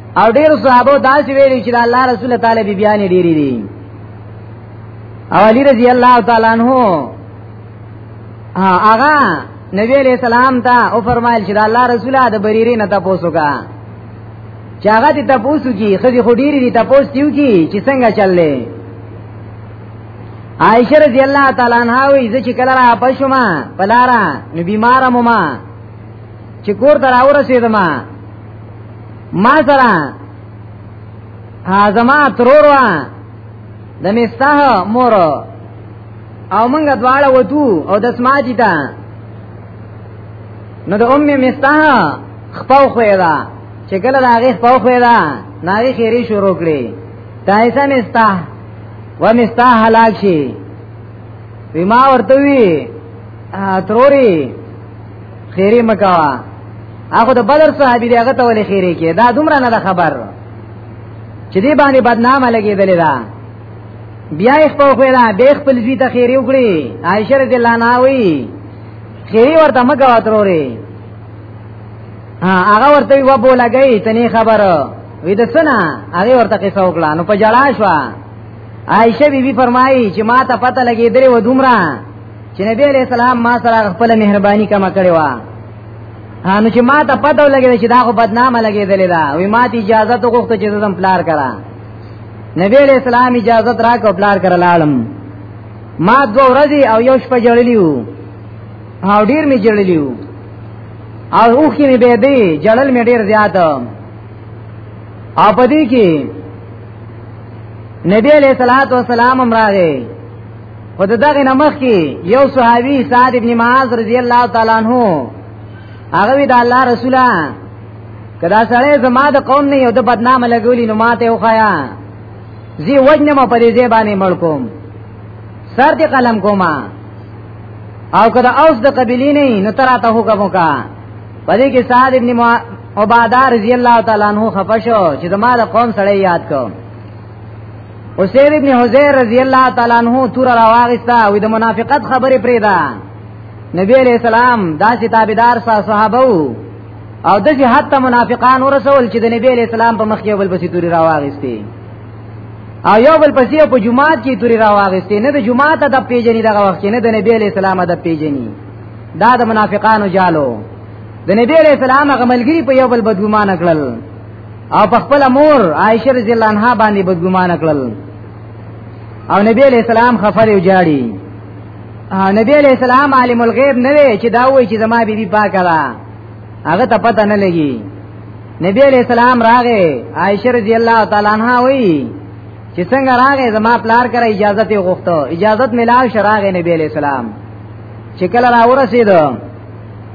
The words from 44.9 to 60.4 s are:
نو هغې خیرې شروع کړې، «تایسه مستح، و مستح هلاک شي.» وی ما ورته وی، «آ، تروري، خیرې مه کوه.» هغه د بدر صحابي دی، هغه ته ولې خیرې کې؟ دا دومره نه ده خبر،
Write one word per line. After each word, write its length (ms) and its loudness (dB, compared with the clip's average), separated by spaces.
نو 80 -4
هغې 260 0
خیرې 320 -2
شروع 300 0
کړې، 220 -2
«تایسه 420 2
مستح، 480 0
و 140 2
مستح 540 2
هلاک 340 4
شي.» 320 -2
وی 120 -4
ما 160 2
ورته 240 2
وی، 520 2
«آ، 260 -2
تروري، 720 2
خیرې 260 2
مه 140 0
کوه.» 440 0
هغه 220 2
د 80 2
بدر 280 4
صحابي 300 2
دی، 80 4
هغه 140 2
ته 120 0
ولې 260 0
خیرې 300 0
کې؟ 160 -2
دا 160 2
دومره 280 2
نه 100 0
ده 100 0
خبر، 340 -2